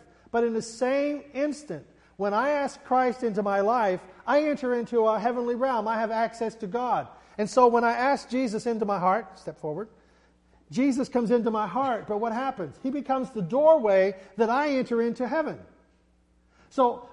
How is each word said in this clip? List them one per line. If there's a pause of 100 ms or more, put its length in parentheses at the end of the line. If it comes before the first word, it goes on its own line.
(300)
But
in
the
same (100)
instant, (320)
when
I
ask
Christ
into
my
life, (260)
I
enter
into
a
heavenly
realm.
I
have
access
to
God. (280)
And
so
when
I
ask
Jesus
into
my
heart,
step
forward, (800)
Jesus
comes
into
my
heart,
but
what
happens?
He
becomes
the
doorway (220)
that
I
enter
into
heaven. (1080)
So